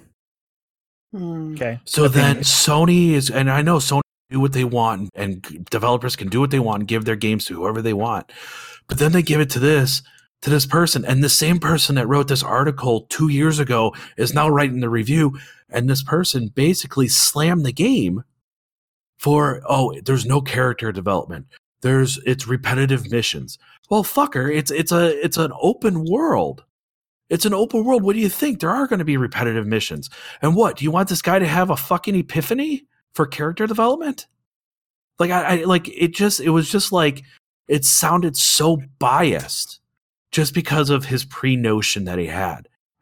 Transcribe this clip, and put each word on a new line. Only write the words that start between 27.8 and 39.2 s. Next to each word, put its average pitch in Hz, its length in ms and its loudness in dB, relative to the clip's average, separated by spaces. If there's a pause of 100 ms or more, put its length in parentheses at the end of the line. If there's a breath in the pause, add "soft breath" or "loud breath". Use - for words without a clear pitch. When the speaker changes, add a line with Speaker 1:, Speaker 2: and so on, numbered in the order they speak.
Speaker 3:
world. 247 180 2
What 196 120 2
do 226 60 -2
you 208 80 2
think? 262 320 -2
There 165 100 -2
are 262 160 0
gonna 190 180 -2
be 147 120 0
repetitive 113 500 -2
missions. 101 420 -4 (340 loud breath)
And 156 120 2
what, 208 220 2
do 139 80 -6
you 156 60 0
want 185 180 0
this 175 140 -4
guy 180 160 2
to 180 80 2
have 180 240 0
a 147 60 0
fucking - 380 -2
epiphany 240 720 -2 (280)
for 139 120 0
character 160 400 -4
development? 254 600 -2 (920)
Like, 175 120 0
I, 180 300 2
I, 160 40 -4
like, 180 240 2
it 170 260 0
just, 202 260 0
it 151 100 2
was 160 200 2
just 202 220 0
like, 151 320 0 (440 soft breath)
it 143 160 0
sounded 160 520 2
so 156 440 2 (180)
biased 131 840 0 (520)